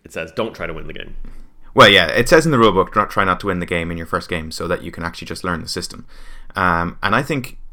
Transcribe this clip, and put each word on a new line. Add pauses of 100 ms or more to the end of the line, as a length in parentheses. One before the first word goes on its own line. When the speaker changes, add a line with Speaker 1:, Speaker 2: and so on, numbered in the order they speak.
Speaker 1:
it
says,
"Don't
try
to
win
the
game." (580)
Speaker 2:
Well,
yeah,
it
says
in
the
rulebook,
"Not,
try
not
to
win
the
game
in
your
first
game,"
so
that
you
can
actually
just
learn
the
system. (480)
Um,
and
I
think (140)